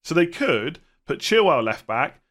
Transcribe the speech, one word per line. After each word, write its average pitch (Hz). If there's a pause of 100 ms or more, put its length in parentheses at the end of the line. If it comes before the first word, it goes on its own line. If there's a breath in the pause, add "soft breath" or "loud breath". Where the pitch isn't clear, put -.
So 156
they 170
could 156 (280)
put -
Chilwell 185
left 110
back 123 (100)